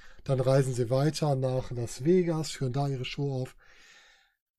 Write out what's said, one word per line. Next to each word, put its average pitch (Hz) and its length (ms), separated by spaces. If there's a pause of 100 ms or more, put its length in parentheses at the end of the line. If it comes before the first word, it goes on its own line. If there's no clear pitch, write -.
(240)
Dann 131 160
reisen 131 340
sie 120 180
weiter 147 440
nach 131 360
Las 120 340
Vegas, 165 460
führen 131 220
da 143 140
ihre 131 180
Show 139 360
auf. - 140 (1040)